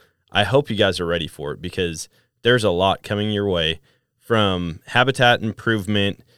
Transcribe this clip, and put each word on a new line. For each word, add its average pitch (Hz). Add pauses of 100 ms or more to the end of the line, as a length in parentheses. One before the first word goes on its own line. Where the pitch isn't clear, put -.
(320)
I 101
hope 131
you 113
guys 98
are 87
ready 85
for 73
it 73
because 87 (340)
there's 120
a 104
lot 90
coming 107
your 101
way, 82 (400)
from 92
habitat 123
improvement, 104 (140)